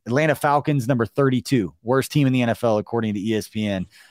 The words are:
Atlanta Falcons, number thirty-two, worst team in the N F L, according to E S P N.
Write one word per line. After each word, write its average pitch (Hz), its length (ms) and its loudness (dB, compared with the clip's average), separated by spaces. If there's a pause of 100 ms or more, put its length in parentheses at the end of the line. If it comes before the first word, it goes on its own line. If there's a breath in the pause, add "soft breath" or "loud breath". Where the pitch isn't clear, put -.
Atlanta 143 300 2
Falcons, 143 520 0
number 123 180 2
thirty-two, 127 680 0 (100)
worst 127 300 0
team 143 140 4
in 127 60 2
the 127 100 2
N 117 60 0
F 110 140 -2
L, 110 140 4
according 110 360 -2
to 101 60 -6
E 110 160 -2
S 104 140 -4
P 110 160 -4
N. 95 220 -4 (240 soft breath)